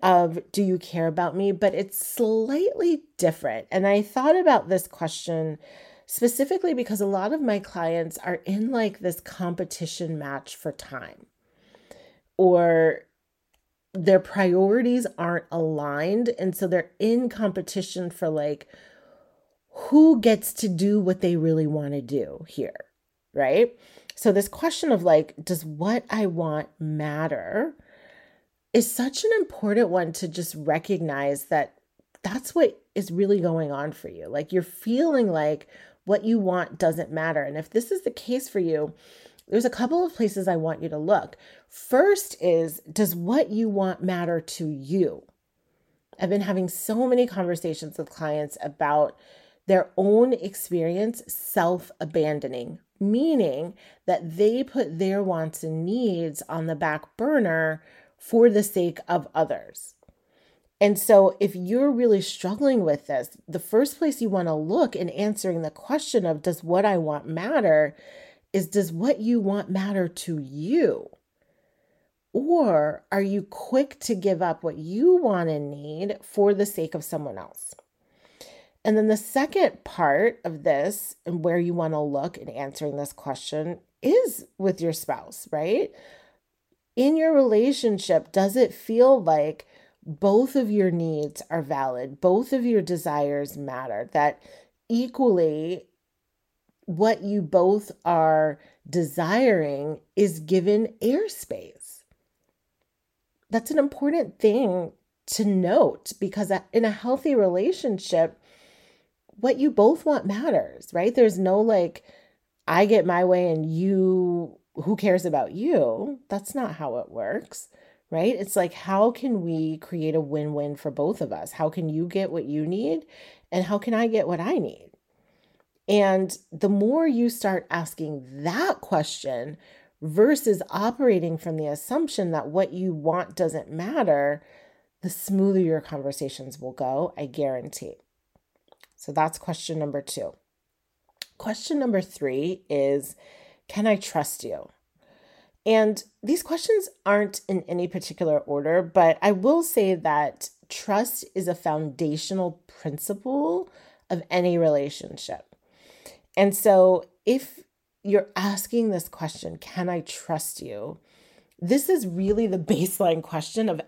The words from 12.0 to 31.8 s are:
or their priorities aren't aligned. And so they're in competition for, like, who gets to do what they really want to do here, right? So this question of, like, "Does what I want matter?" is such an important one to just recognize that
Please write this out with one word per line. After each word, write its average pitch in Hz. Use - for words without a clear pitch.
or 170
their 185
priorities 202
aren't 170
aligned. 160
And 180
so 190
they're 170
in 240
competition 190
for, 165
like, 147
who 311
gets 220
to 214
do 196
what 185
they 175
really 160
want 147
to 143
do 120
here, -
right? 143
So -
this 196
question 320
of, 175
like, 160
"Does 160
what 190
I 220
want 160
matter?" 156
is 240
such 262
an 427
important 214
one 175
to 170
just 165
recognize 151
that -